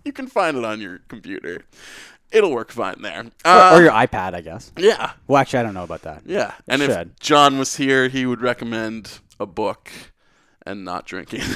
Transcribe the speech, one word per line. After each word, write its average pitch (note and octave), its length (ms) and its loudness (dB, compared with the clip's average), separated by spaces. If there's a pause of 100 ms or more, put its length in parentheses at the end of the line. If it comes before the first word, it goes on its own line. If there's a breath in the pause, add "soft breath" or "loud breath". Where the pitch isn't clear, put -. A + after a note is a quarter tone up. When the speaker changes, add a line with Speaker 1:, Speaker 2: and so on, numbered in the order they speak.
Speaker 1:
You C#4+ 80 -10
can C4 140 -14
find E3+ 280 -2
it A#2+ 80 -4
on G#2+ 160 -6
your F2+ 200 -14 (100)
computer. F2+ 540 -14 (680 loud breath)
It'll G#3 200 2
work A2+ 200 -6
fine G2+ 300 -8
there. G2+ 240 -12 (180)
Speaker 2:
Or, E3+ 80 6
Speaker 1:
Uh, F#3 260 10
Speaker 2:
or F3+ 40 10
your D#3 100 8
iPad, G#2+ 420 0
I F2 60 -10
guess. E2 380 -16
Speaker 1:
Yeah. F3+ 340 0 (160)
Speaker 2:
Well, C3+ 140 4
actually, C3 180 -2
I A#2+ 40 -2
don't G#2+ 100 -8
know F#2 100 -12
about E2+ 200 -12
that. D2+ 220 -16
Speaker 1:
Yeah. D3 340 -6
Speaker 2:
It - 100 -20
Speaker 1:
And C3+ 140 -2
Speaker 2:
should. C3+ 80 0
Speaker 1:
if E2+ 280 -8
John C#3+ 400 4
was C3 160 -6
here, C3+ 320 2
he C3 180 -6
would A#2+ 140 -4
recommend A2+ 800 -6 (180)
a G#2 100 -8
book G2 440 -8 (760)
and G2 200 -14
not F2+ 200 -10
drinking. F2 360 -12 (140)